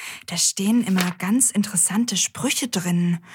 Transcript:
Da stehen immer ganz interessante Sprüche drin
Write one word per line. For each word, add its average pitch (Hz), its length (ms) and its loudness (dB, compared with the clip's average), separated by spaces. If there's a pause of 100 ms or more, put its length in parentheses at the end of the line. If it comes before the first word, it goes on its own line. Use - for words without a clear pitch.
(260)
Da 175 120 -8
stehen 214 480 2
immer 180 260 2
ganz 208 400 0
interessante 202 680 0
Sprüche - 500 -2
drin 175 560 0 (120)